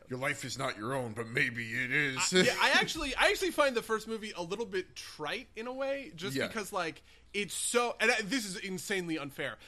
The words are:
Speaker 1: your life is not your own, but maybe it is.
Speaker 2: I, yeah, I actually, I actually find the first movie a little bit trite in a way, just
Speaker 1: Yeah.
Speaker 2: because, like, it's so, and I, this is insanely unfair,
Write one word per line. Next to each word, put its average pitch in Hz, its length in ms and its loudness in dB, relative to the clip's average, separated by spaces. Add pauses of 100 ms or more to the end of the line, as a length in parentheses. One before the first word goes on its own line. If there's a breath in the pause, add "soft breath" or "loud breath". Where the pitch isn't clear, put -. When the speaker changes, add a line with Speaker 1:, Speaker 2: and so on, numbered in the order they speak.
Speaker 1:
your 127 100 -4
life 139 260 -2
is 120 140 -6
not 131 180 -2
your 107 180 -2
own, 123 200 -2
but 113 120 -4
maybe 120 380 0
it 123 260 -2
is. 139 280 2 (140)
Speaker 2:
I, 180 80 8
yeah, - 200 6
I 233 140 6
actually, 320 420 2
I 269 120 8
actually 392 240 2
find 277 220 4
the 226 80 0
first 220 240 -2
movie 220 300 -6
a 175 60 -4
little 202 240 -4
bit 185 280 -4
trite 175 640 -6
in 220 100 -6
a 254 60 -6
way, 269 420 -4
just 170 220 -6
Speaker 1:
Yeah. - 100 2
Speaker 2:
because, - 260 -4
like, 170 300 -2 (300 loud breath)
it's 202 220 -4
so, 240 460 0
and 220 100 4
I, 226 120 2
this 214 220 -2
is 190 120 -8
insanely 185 600 -4
unfair, 139 380 -6 (120)